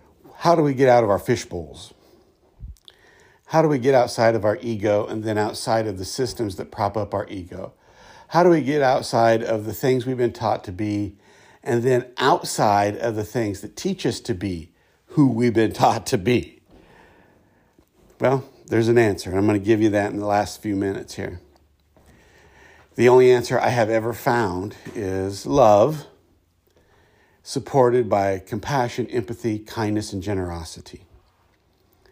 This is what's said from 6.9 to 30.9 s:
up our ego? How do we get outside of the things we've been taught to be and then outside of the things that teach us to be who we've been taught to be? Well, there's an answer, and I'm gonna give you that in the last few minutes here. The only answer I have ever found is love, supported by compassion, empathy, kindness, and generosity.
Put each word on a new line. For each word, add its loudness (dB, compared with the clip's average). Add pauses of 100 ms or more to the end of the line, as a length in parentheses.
up -6
our -6
ego? -14 (560)
How 2
do 6
we 4
get 0
outside 2
of -4
the -8
things -2
we've -4
been 0
taught -4
to -12
be -6 (440)
and -2
then 0 (100)
outside 0
of -4
the -4
things -6
that -16
teach -8
us -4
to -6
be -8 (360)
who 2
we've 0
been 2
taught 0
to -2
be? -2 (1600)
Well, 0 (180)
there's 2
an 4
answer, 0
and -2
I'm 2
gonna 2
give 2
you 4
that 0
in -6
the -6
last -2
few -4
minutes -6
here. -12 (1500)
The 6
only 8
answer 2
I 2
have 2
ever 0
found -2 (180)
is -6
love, 4 (1400)
supported 2
by 0
compassion, -4
empathy, -6
kindness, -6
and -8
generosity. -10 (1080)